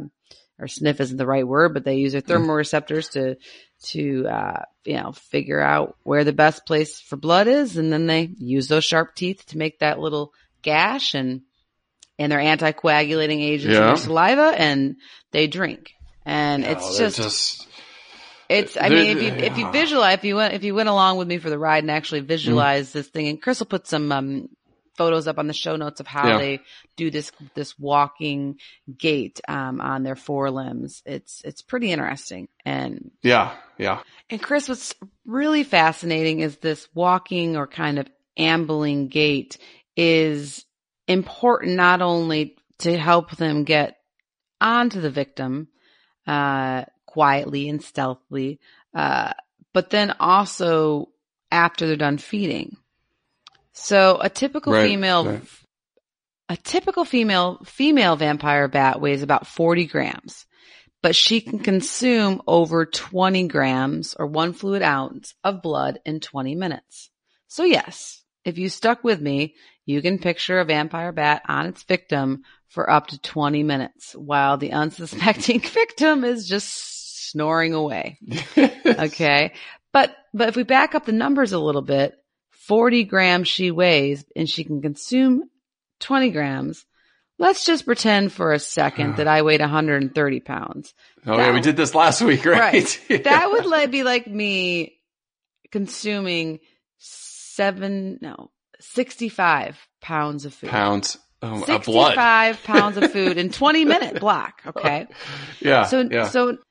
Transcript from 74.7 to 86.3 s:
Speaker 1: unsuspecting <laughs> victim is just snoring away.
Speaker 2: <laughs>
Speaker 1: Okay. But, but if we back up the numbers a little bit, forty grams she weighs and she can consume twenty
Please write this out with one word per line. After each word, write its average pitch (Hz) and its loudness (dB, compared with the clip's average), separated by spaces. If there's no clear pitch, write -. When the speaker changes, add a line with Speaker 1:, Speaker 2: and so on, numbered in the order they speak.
Speaker 1:
unsuspecting 175 0
<laughs> - -6
victim 311 2
is 233 -4
just - -10
snoring 160 0
away. 147 -4
Speaker 2:
<laughs> - -16
Speaker 1:
Okay. 151 2
But, 269 4
but 220 2
if 220 -2
we 247 2
back 262 4
up 302 -4
the 226 -2
numbers 254 2
a 175 0
little 147 0
bit, 139 0
forty 233 2
grams 185 2
she 185 -2
weighs 147 2
and 160 -2
she 165 -6
can 147 -6
consume 254 0
twenty 262 0